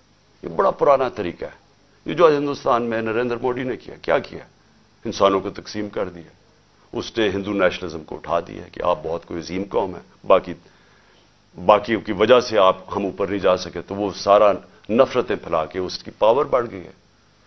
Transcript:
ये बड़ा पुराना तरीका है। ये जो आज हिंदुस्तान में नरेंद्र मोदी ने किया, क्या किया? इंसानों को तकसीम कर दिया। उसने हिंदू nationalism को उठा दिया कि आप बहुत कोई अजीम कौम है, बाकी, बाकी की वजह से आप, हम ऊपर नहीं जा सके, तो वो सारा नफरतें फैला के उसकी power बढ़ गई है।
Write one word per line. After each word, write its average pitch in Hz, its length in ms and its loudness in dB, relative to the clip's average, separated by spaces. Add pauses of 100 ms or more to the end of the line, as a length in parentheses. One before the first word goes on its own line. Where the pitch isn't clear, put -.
(440)
ये 170 120 -8
बड़ा - 140 2
पुराना 139 380 2
तरीका 90 380 -8
है। 76 100 -18 (520)
ये 165 60 -4
जो 165 120 6
आज 156 60 8
हिंदुस्तान 139 500 0
में 113 200 -4
नरेंद्र 117 340 -2
मोदी 123 280 -4
ने 123 120 -4
किया, - 280 -16
क्या 107 140 2
किया? - 280 -10 (600)
इंसानों 98 340 2
को 98 100 -8
तकसीम 104 380 -10
कर 104 160 -6
दिया। 85 320 -14 (580)
उसने 110 340 -2
हिंदू 98 240 -4
nationalism 90 500 -2
को 73 120 -14
उठा 80 260 -4
दिया 92 240 -14
कि 90 160 -16
आप 85 180 0
बहुत 80 260 -8
कोई 90 140 -10
अजीम 85 260 -8
कौम 98 300 -4
है, 85 80 -16 (240)
बाकी, 90 300 2 (1000)
बाकी 101 420 4
की 107 120 -8
वजह 113 280 6
से 110 160 -4
आप, 92 340 4
हम 101 160 -2
ऊपर 95 220 -4
नहीं 98 120 -4
जा 92 160 4
सके, 85 260 -10
तो 98 120 -10
वो 101 180 -4
सारा 101 440 4 (340)
नफरतें 123 460 2
फैला 82 280 -4
के 85 140 -8
उसकी 92 320 -8
power 120 340 2
बढ़ 131 220 -2
गई 98 120 -12
है। 82 160 -18 (520)